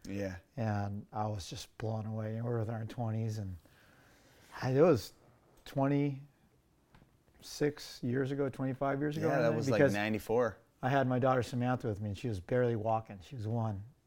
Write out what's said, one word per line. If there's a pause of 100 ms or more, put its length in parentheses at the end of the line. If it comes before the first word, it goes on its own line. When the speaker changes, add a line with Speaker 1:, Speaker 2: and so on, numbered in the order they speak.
Speaker 1:
Yeah. (240)
Speaker 2:
And
I
was
just
blown
away.
And
we
were
with
our
twenties,
and (1080)
I,
it
was (520)
twenty-six (1800)
years
ago,
twenty-five
years
ago,
Speaker 1:
Yeah,
Speaker 2:
I
Speaker 1:
that
Speaker 2:
think,
Speaker 1:
was,
like,
Speaker 2:
because
Speaker 1:
ninety-four. (240)
Speaker 2:
I
had
my
daughter
Samantha
with
me,
and
she
was
barely
walking.
She
was
one. (240)